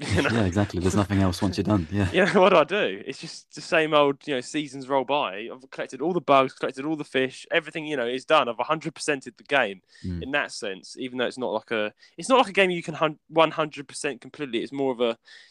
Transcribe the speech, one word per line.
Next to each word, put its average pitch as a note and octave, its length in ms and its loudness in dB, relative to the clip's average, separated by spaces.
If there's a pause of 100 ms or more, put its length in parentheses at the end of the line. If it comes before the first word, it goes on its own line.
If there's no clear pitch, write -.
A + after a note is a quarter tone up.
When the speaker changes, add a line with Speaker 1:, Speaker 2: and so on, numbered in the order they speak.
Speaker 1:
You B2+ 140 2
know? C#3 80 2
Speaker 2:
Yeah, A2+ 140 2
exactly. F#2+ 360 0
There's F#2 160 0
nothing G2+ 240 2
else F#2 200 2
once F#2+ 160 0
you're - 80 0
done. F#2+ 260 2
Yeah. G2+ 220 0
Speaker 1:
<laughs> - 0 -
Yeah, F#3 260 4
what F#3+ 120 8
do F#3 60 6
I D3+ 80 8
do? C#3+ 400 -2
It's - 160 -10
just - 360 -16
the C3+ 40 -14
same D#3 320 2
old, C#3+ 240 4 (100)
you D3 80 -4
know, B2+ 60 -2
seasons C#3 480 -8
roll C3+ 160 2
by. A2+ 480 -2
I've C3 180 -18
collected C3+ 300 -10
all E3 120 -2
the E3+ 80 0
bugs, C3+ 340 4
collected C3+ 300 -6
all D#3+ 100 -2
the D3 100 -8
fish. C3 460 -2
Everything, D#3 340 -2
you D3+ 120 -4
know, A#2+ 100 -2
is B2+ 180 -4
done. D3 240 4
I've A2+ 120 -4
a A#2+ 40 2
hundred D#3+ 300 -4
percented C3+ 420 -6
the - 80 -20
game G#2+ 360 0 (240)
Speaker 2:
Mm. F2 180 -4
Speaker 1:
in B2 80 -8
that C#3 220 -2
sense, - 460 -10
even B2+ 200 -8
though B2 80 0
it's A#2 100 -6
not A#2+ 160 -4
like A2 200 -4
a, G#2+ 200 -2 (240)
it's E3+ 120 -12
not C4 100 6
like B3+ 100 4
a G3 40 -12
game F#3 180 4
you E3+ 120 -4
can D#3+ 120 -10
hun-, D#3 240 -2 (100)
one D#3+ 220 4
hundred D3 380 -6
percent C#3 320 -6
completely. C3 420 -6
It's A2 100 -8
more C#3 200 -2
of A#2 80 -4
a, A#2 180 0 (320)